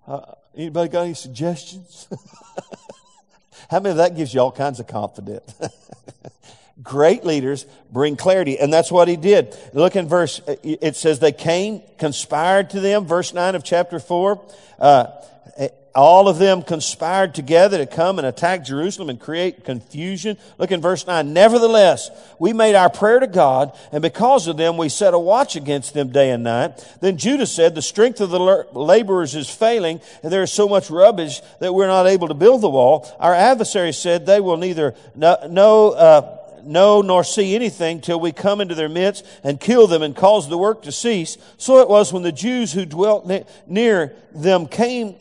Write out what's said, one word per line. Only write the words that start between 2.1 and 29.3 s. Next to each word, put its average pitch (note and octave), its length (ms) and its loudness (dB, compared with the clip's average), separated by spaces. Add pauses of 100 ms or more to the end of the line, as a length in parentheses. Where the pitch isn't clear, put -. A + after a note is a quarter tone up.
<laughs> - 840 -20
How E3 100 -2
many G3 120 -4
of D#3 60 -4
that E3+ 200 0
gives C#3 160 -8
you C3 80 0
all B2+ 100 0
kinds C3+ 300 -8
of - 60 -16
confidence? G#2 680 -12 (680)
<laughs> - 640 -20
Great D#3 400 2
leaders C#3 440 -6 (220)
bring C#3 280 -4
clarity, F3+ 420 0
and C#3+ 140 0
that's E3 180 2
what F3 160 4
he F3 80 -2
did. E3 400 0 (160)
Look F3 240 0
in F3 140 -4
verse, E3+ 320 -2 (200)
it D3+ 360 -6
says D#3 220 -2
they D3+ 120 2
came, F#3 520 -6 (160)
conspired D#3+ 720 -2
to G3 100 -8
them, G3+ 240 -2
verse E3+ 280 -4
nine F3+ 220 -4
of F3 80 -8
chapter F3 360 -4
four. F#3+ 420 -4 (360)
Uh, C3+ 280 4 (880)
all F3 360 6
of D#3+ 80 -2
them F#3+ 260 2
conspired E3+ 720 -4
together E3+ 420 2
to C#3+ 80 -2
come F3+ 320 -2
and D3 80 -6
attack E3+ 380 -4
Jerusalem D#3 460 -8
and A#2+ 100 -12
create E3+ 460 -8
confusion. E3 720 -10 (200)
Look F3 140 -4
in F3+ 80 -2
verse F3 260 -4
nine. D#3 280 -4
"Nevertheless, A3 760 4 (300)
we G3+ 140 0
made A3 220 2
our F#3 140 6
prayer A3 300 2
to C4 80 0
God, C#3+ 460 0 (180)
and D3 100 -4
because G3 460 0
of E3 80 -8
them E3 220 -2
we E3 100 -4
set F3+ 260 0
a F3 60 2
watch G#3 380 0
against C#3 360 -8
them C#3 160 -4
day C3+ 200 2
and A#2 160 -4
night." A#2+ 360 -4 (200)
Then F#3 160 -2
Judah A#3+ 280 -2
said, E3 300 0
"The D#3 60 -10
strength A3+ 400 -2
of F#3+ 80 -4
the F3+ 100 -2
la-, F#3 320 2
laborers E3+ 640 0